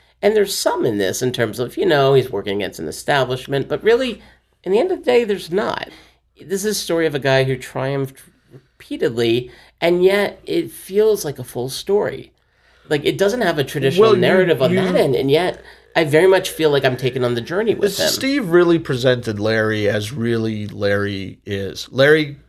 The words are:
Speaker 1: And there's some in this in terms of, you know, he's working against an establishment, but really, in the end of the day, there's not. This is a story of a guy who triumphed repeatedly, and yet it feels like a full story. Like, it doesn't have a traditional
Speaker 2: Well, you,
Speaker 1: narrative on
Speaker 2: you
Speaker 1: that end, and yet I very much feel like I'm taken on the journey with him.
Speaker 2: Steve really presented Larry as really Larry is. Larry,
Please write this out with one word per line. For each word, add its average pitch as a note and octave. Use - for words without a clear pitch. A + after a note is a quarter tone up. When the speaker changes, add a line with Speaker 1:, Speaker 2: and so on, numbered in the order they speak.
Speaker 1:
And G#3
there's G3
some G4+
in A2
this G2
in B2+
terms A#2
of, A#2+
you D#4+
know, C#3
he's C3
working G2+
against F#2
an D#2+
establishment, C3+
but D3+
really, A#3+
in F3+
the G3+
end F4+
of D4+
the -
day, A#3+
there's F#3+
not. -
This F#3+
is G#3+
a -
story E3
of D3
a D3
guy C3+
who C3
triumphed C3+
repeatedly, A#2+
and F3
yet G3
it E3+
feels G#3
like C#3+
a B2+
full B2
story. -
Like, D3
it D3
doesn't G3+
have E3+
a C#3
traditional C3+
Speaker 2:
Well, A3
you, A#2+
Speaker 1:
narrative E3+
on D3+
Speaker 2:
you F3+
Speaker 1:
that F#3
end, D#3+
and C3+
yet E3
I E3
very D#3
much F#3
feel D#3
like C#3
I'm B2+
taken B2+
on B2
the A#2
journey F#3
with F#3
him. D#3
Speaker 2:
Steve C4
really E3+
presented B2
Larry G#2+
as G#2+
really A2+
Larry G2+
is. G2
Larry, C#3+